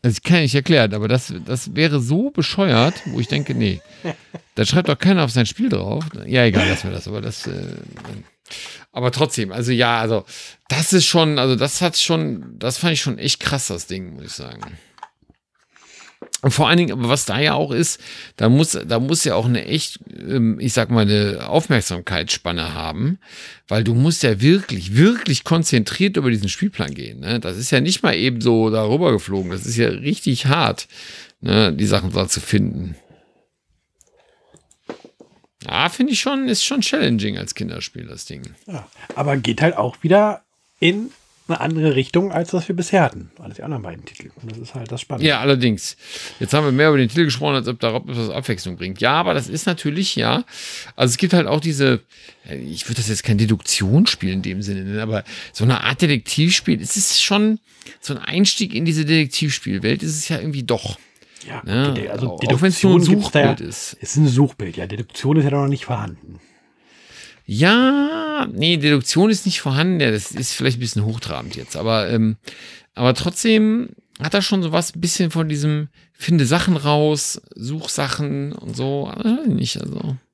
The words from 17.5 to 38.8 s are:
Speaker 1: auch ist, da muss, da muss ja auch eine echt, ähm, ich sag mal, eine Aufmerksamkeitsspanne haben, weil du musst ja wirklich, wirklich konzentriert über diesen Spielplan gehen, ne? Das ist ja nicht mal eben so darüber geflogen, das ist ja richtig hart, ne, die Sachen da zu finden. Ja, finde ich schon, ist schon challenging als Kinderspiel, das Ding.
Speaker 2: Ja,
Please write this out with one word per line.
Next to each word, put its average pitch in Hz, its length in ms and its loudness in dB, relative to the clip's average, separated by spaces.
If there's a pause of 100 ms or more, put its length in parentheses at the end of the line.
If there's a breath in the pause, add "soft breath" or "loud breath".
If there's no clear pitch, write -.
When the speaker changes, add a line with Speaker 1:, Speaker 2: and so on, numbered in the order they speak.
Speaker 1:
auch 143 180 -2
ist, 156 280 0 (360 loud breath)
da 110 140 2
muss, 147 220 4
da 113 280 -2
muss 147 260 0
ja 110 100 0
auch 110 100 0
eine 120 200 0
echt, - 340 -4 (120)
ähm, 113 480 0
ich 127 140 -2
sag 117 160 0
mal, 117 120 4
eine 101 460 2
Aufmerksamkeitsspanne 87 1300 -2
haben, 80 460 -4 (480 loud breath)
weil 110 160 0
du 113 100 2
musst 135 300 2
ja 107 180 2
wirklich, 117 560 2
wirklich 185 460 4
konzentriert 165 720 2
über 127 140 2
diesen 101 180 0
Spielplan 82 460 -4
gehen, 60 240 -14
ne? 104 200 -4
Das 92 180 -6
ist 127 120 -6
ja 131 100 4
nicht 170 220 0
mal 127 140 2
eben 117 260 0
so 113 300 4
darüber 117 400 2
geflogen, 95 400 -2
das 92 160 -6
ist 117 100 -2
ja 117 120 4
richtig 127 580 -2
hart, 135 400 0 (540 loud breath)
ne, 95 320 4
die 85 120 0
Sachen 98 260 0
da 92 160 -2
zu - 120 -4
finden. 90 560 -2 (2750 soft breath)
Ja, 160 220 0
finde 262 240 0
ich 202 80 0
schon, 269 260 -2
ist 220 180 0
schon 277 160 -2
challenging 107 560 0
als 95 160 -10
Kinderspiel, 82 540 -10
das - 180 -16
Ding. 71 160 -14 (240)
Speaker 2:
Ja, 143 220 -14 (260 loud breath)